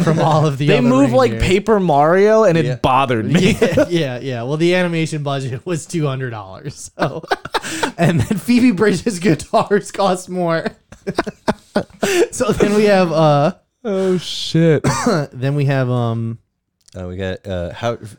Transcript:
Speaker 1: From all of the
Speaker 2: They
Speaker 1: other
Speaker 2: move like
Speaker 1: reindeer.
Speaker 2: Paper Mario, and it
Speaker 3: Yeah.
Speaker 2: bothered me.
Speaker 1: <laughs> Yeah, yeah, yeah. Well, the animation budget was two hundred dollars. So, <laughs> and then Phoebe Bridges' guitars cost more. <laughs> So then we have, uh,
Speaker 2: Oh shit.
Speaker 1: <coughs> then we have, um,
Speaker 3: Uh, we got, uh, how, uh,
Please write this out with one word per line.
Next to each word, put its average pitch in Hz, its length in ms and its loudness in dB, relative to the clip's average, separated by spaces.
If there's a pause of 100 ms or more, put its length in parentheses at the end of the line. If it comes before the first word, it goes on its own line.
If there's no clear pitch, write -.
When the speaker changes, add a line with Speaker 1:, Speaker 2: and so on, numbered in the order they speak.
Speaker 1:
From 165 160 2
all 156 260 4
of 139 120 -2
the 147 100 -2
Speaker 2:
They 202 100 4
Speaker 1:
other 247 80 2
Speaker 2:
move 262 260 4
like 254 200 2
Speaker 1:
reindeer. - 160 0
Speaker 2:
Paper 202 320 2
Mario, 185 640 4
and 175 120 4
it 160 100 2
Speaker 3:
Yeah. 123 100 -4
Speaker 2:
bothered 127 500 2
me. 185 320 2
Speaker 1:
<laughs> - 20 0
Yeah, 190 280 2
yeah, 151 320 -2
yeah. 127 240 -6
Well, 139 120 -4
the 170 200 2
animation 160 480 -2
budget 135 420 -6
was 175 200 -6
two 156 200 -2
hundred 131 240 -4
dollars. 104 680 -14
So, - 280 -6 (360)
<laughs> 320 380 -8
and 170 220 2
then 190 180 -2
Phoebe 240 320 4
Bridges' 208 480 0
guitars 185 720 0
cost 185 380 -2
more. 175 380 -2 (380)
<laughs> - 1300 -4
So 233 220 -2
then 208 220 0
we 214 100 4
have, 190 260 4
uh, 151 440 2 (300)
Speaker 2:
Oh 190 340 0
shit. - 680 0 (240)
Speaker 1:
<coughs> 170 240 -2
then 135 240 -4
we 143 80 0
have, 135 260 0
um, 117 480 -4 (580)
Speaker 3:
Uh, 92 120 -10
we 90 80 -10
got, 95 300 -6
uh, 87 260 -6
how, 117 220 -6
uh, - 40 -12 (200)